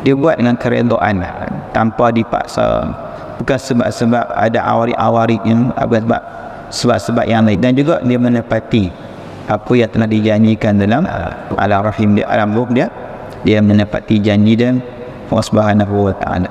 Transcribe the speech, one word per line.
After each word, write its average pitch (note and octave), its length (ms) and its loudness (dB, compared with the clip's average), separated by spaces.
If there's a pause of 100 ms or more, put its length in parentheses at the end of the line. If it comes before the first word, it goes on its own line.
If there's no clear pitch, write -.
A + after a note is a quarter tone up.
Dia C#3 140 4
buat D3 180 2
dengan A#2+ 240 2
keredaan, A#2 640 0 (480)
tanpa A#2 400 0
dipaksa. - 800 0 (480)
Bukan C3 180 -2
sebab-sebab A#2+ 760 0
ada A2+ 240 0
awarik-awarik A2+ 880 0
yang, A#2 320 2
apa A#2 240 0
sebab, A#2 180 0 (480)
sebab-sebab A#2 560 0
yang A2 220 2
lain. G#2 160 2
Dan B2+ 160 2
juga D3 240 0
dia B2 160 2
menepati A2+ 720 0 (560)
apa G#2+ 240 -2
yang A#2+ 180 4
telah A2+ 180 -2
dijanjikan G#2+ 680 2
dalam, A2 300 2
uh, - 240 -6 (240)
alam G2+ 320 0
rahim G#2 320 2
dia, - 80 -2
alam G#2 240 0
ruh A#2 180 0
dia. B2+ 220 0 (560)
Dia G#2+ 160 4
menepati G#2 560 2
janji G#2 400 4
dan B2 240 0 (480)
Allah A2 160 0
Subhanahu G#2 640 2
wa - 40 0
Ta'ala. F2+ 360 -2